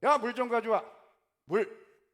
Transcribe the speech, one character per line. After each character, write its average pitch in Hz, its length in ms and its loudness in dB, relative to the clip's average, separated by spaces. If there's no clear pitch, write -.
야, 285 140 4
물 240 160 -2
좀 247 160 -4
가져와. 226 340 0
물. 190 220 0